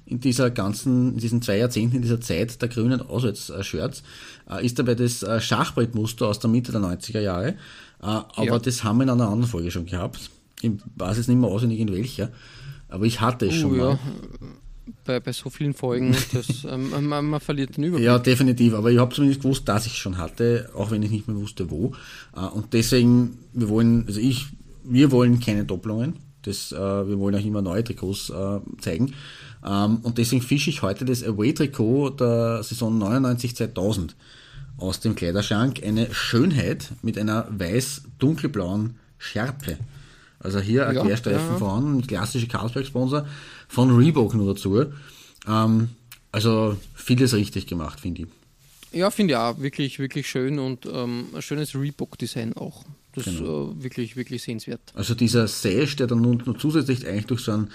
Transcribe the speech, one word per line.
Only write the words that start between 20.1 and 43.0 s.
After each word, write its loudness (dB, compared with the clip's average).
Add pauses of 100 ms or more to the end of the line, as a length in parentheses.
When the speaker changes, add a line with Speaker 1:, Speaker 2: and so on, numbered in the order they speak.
Speaker 1:
hatte, 0
auch -2
wenn 0
ich 0
nicht -2
mehr -2
wusste, -6
wo. -2 (420)
Äh, -8
und -6
deswegen, 6 (160)
wir 0
wollen, 6
also -4
ich, 0 (380)
wir 6
wollen 6
keine 0
Doppelungen. -4 (260)
Das, -8
äh, -10
wir -2
wollen 2
auch 0
immer -2
neue 0
Trikots, -6
äh, -4 (180)
zeigen. -2 (520)
Ähm, 2
und -4
deswegen 2
fische 0
ich -4
heute -2
das -2
Away-Trikot 0
der 0
Saison -2
neunundneunzig 0
zweitausend -2 (640)
aus -4
dem 0
Kleiderschrank. 0
Eine 0
Schönheit 0
mit -2
einer -2
weiß-dunkelblauen -2 (220)
Schärpe. -6 (600)
Also -4
hier 2
ein 0
Speaker 2:
Ja, 0
Speaker 1:
Querstreifen 2
Speaker 2:
ja. 0
Speaker 1:
vorhanden, 0
klassische -2
Carlsberg-Sponsor, -2 (400)